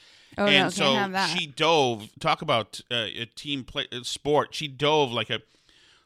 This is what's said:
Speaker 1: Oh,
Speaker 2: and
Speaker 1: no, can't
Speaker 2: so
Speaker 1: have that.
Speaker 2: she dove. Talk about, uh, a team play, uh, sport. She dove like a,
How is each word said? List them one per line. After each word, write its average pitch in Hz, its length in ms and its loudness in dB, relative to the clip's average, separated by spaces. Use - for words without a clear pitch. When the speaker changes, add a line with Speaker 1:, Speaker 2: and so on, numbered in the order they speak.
Speaker 1:
Oh, 202 80 2
Speaker 2:
and 202 80 4
Speaker 1:
no, 143 80 6
can't 175 100 -2
Speaker 2:
so 151 220 2
Speaker 1:
have 98 180 -2
that. 175 240 -2
Speaker 2:
she 175 100 -4
dove. 139 640 2
Talk 160 220 -2
about, 131 400 -2
uh, 123 40 -6
a 117 120 -8
team 139 380 -8
play, - 280 -8
uh, 123 100 -6
sport. - 520 0
She 156 120 -6
dove 143 460 4
like 113 160 -2
a, 113 120 -4